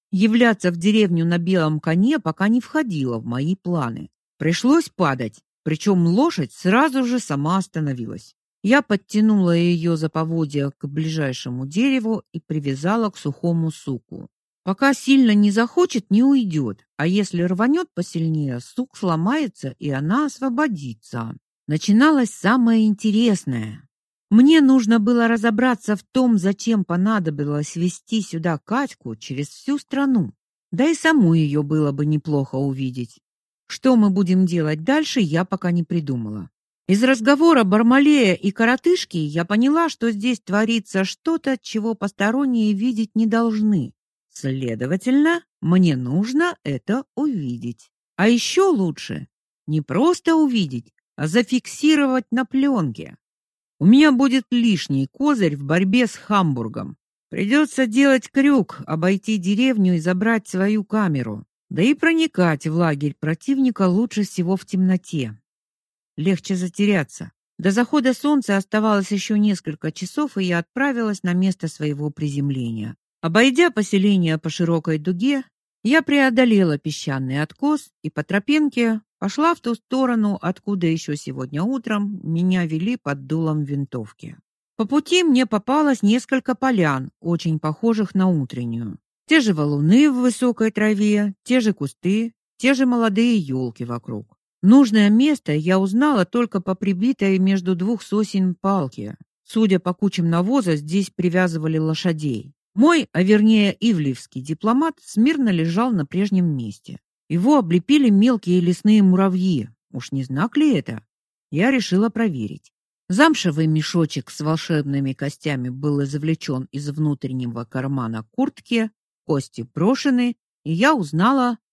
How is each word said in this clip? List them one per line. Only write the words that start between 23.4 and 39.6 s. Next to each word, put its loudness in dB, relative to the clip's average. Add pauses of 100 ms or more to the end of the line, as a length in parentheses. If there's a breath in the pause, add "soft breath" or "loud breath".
Мне 8
нужно 4
было 2
разобраться 0
в -10
том, 2
зачем 0
понадобилось -2
везти -4
сюда -4
Катьку -6
через -8
всю -6
страну. -2 (380)
Да 0
и 0
саму 2
её 0
было 0
бы -4
неплохо -2
увидеть. -6 (480)
Что 2
мы 6
будем 2
делать -2
дальше, 0
я 0
пока -4
не 0
придумала. -6 (380)
Из 2
разговора 4
Бармалея 4
и -2
коротышки 0
я -2
поняла, 2